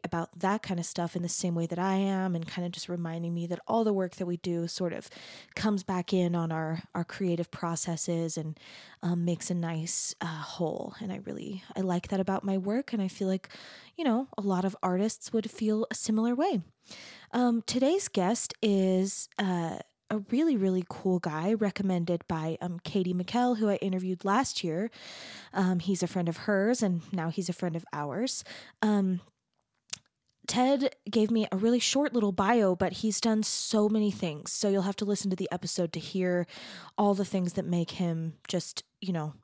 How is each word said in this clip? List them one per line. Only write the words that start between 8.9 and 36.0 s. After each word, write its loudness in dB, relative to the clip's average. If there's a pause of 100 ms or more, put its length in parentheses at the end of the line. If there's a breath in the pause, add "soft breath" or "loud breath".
um, 2
makes 0
a 0
nice, -2
uh, -4
whole. -4
And -6
I -6
really, -8 (120)
I -2
like 0
that 0
about 0
my 0
work. -2
And 0
I 0
feel -4
like, 0 (480 loud breath)
you -4
know, 2 (100)
a -4
lot 2
of -2
artists 0
would 0
feel 0
a -6
similar 2
way. 2 (720 loud breath)
Um, 4
today's 2
guest 0
is, 4
uh, 0 (320)
a 0 (120)
really, 4
really 2
cool 2
guy 0
recommended 0
by, -2
um, -6
Katie 0
McKell, 0
who 2
I 2
interviewed -2
last 2
year. -2 (640 loud breath)
Um, 2
he's 0
a 0
friend 0
of -2
hers, 2
and 2 (100)
now -2
he's -2
a 0
friend -2
of -6
ours. -4 (380 loud breath)
Um, 2 (1200)
Ted 2 (160)
gave 4
me 2
a -2
really 4
short 2
little 2
bio, 4
but 0
he's 0
done 2
so 2
many 4
things. -4
So 0
you'll 4
have 0
to -4
listen 0
to 0
the -4
episode -2
to -4